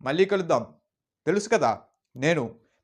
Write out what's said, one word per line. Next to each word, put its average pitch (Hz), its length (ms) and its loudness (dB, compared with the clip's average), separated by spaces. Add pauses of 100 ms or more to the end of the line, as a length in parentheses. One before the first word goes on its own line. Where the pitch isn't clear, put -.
మళ్ళీ 151 220 2
కలుద్దాం. 165 420 0 (600)
తెలుసు 202 220 0
కదా, 131 320 0 (360)
నేను 135 380 -2 (300)